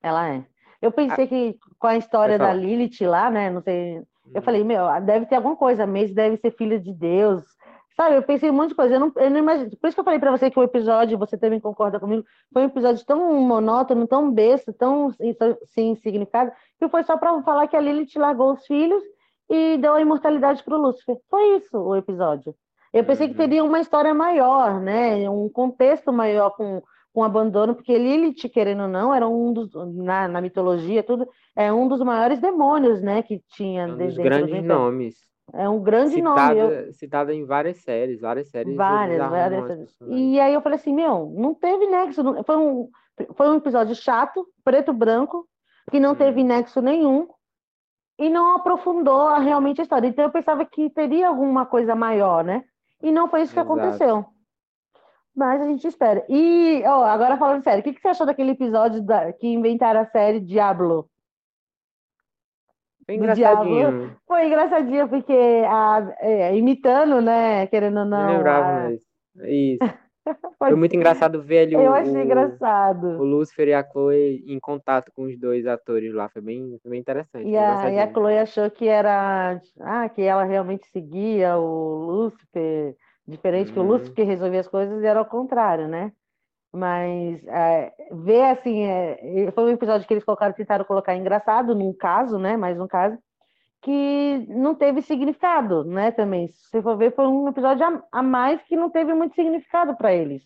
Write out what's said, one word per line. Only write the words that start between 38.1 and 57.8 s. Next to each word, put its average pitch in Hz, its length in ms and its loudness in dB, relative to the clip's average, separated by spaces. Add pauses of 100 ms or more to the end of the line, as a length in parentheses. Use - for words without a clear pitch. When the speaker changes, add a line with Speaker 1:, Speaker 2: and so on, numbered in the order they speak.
Speaker 2:
várias 120 300 -8
séries 117 160 -8
eles 139 100 -8
Speaker 1:
Várias, 196 440 0
Speaker 2:
arrumam 143 180 -4
Speaker 1:
várias 190 220 -2
Speaker 2:
as 123 80 -10
Speaker 1:
séries. 165 220 -12
Speaker 2:
personagens. 262 440 -4
Speaker 1:
E 277 60 4
aí 277 140 4
eu 294 60 0
falei 294 160 -2
assim, 302 160 -6
"Meu, 233 440 -2
não 262 180 -2
teve 381 320 0
nexo, 359 380 -2
não-", 262 180 -2
foi 311 140 0
um, 269 320 0 (480)
foi 285 140 4
um 302 40 4
episódio 240 400 0
chato, 262 500 -2 (200)
preto 269 260 2
e 269 40 -2
branco, 233 540 0 (400)
que 285 120 2
não 277 160 2
teve 269 260 2
Speaker 2:
Hum. 254 40 2
Speaker 1:
nexo 240 360 0
nenhum, 294 460 2 (920)
e 302 100 0
não 339 280 2
aprofundou 349 720 0
a, 294 100 2
realmente 285 420 0
a 330 40 -2
história. 254 240 0
Então 247 160 0
eu 294 80 -2
pensava 311 340 -2
que 302 240 -4
teria 311 380 0
alguma 262 360 0
coisa 233 300 0
maior, 202 480 0
né? 196 220 -4 (360)
E 311 120 0
não 339 160 2
foi 330 140 0
isso 311 120 -6
que 349 60 0
Speaker 2:
Exato. 311 120 -2
Speaker 1:
aconteceu. 214 520 0 (1080)
Mas 269 300 0
a - 40 -4
gente 294 200 -4
espera. 220 420 0
E, 330 580 2
ó, 262 180 4
agora 226 320 2
falando 277 260 2
sério, 208 200 2